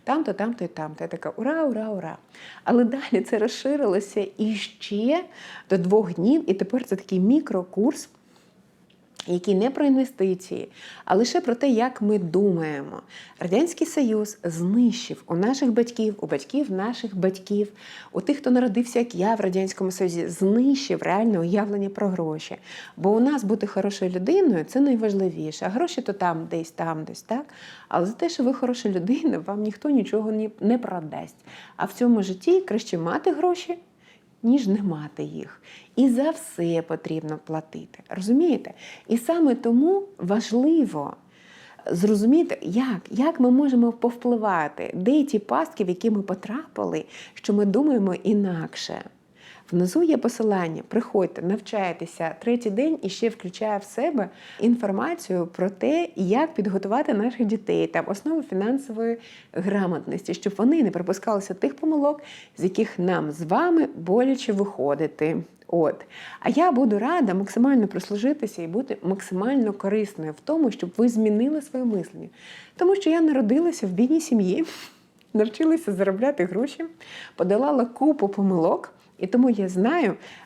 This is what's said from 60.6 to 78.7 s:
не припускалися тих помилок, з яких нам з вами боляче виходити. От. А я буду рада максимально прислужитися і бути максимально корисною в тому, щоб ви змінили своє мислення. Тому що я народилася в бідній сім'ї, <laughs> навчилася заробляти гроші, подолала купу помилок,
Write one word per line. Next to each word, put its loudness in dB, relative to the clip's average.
не 2
припускалися -4
тих -4
помилок, 0
з -2
яких -2
нам 0
з -12
вами 2
боляче 0
виходити. -2
От. 0
А 0
я 4
буду 2
рада 0
максимально 2
прислужитися -4
і -6
бути -4
максимально 0
корисною -4
в -20
тому, 2
щоб -6
ви 4
змінили 2
своє -6
мислення. -4
Тому 4
що 0
я 2
народилася 2
в -4
бідній 2
сім'ї, 2
<laughs> -14
навчилася 2
заробляти 0
гроші, -4
подолала 2
купу 2
помилок, 2